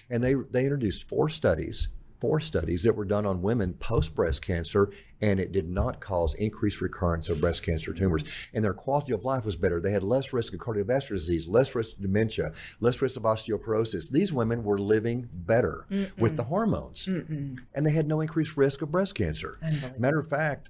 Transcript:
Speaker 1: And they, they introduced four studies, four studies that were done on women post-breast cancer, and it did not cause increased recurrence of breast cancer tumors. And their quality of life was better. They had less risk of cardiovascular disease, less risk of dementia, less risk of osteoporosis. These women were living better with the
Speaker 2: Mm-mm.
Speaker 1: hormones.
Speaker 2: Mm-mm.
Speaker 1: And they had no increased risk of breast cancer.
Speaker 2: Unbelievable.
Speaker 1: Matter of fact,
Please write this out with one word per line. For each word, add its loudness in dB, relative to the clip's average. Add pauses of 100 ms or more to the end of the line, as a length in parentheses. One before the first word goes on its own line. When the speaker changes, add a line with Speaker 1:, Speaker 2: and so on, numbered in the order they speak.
Speaker 1:
And 0
they, 4
they 0
introduced 0
four 2
studies, 0 (300)
four 2
studies 0
that 6
were -2
done 0
on 0
women 2
post-breast 0
cancer, 2 (300)
and 4
it -4
did 0
not -2
cause 0
increased 0
recurrence 0
of 0
breast 2
cancer -2
tumors. 2 (300)
And 0
their 2
quality -2
of -4
life -2
was -2
better. 2
They 0
had 2
less 0
risk -2
of -8
cardiovascular -2
disease, -2
less 4
risk -4
of -12
dementia, 0 (300)
less 2
risk 0
of -8
osteoporosis. -2
These 2
women 0
were 2
living 2
better 0 (320)
with 4
the -2
Speaker 2:
Mm-mm. -4
Speaker 1:
hormones. 0
Speaker 2:
Mm-mm. -4 (160)
Speaker 1:
And 0
they 4
had 2
no 0
increased -2
risk 4
of -4
breast 0
cancer. -2
Speaker 2:
Unbelievable. -4
Speaker 1:
Matter 4
of -4
fact, -2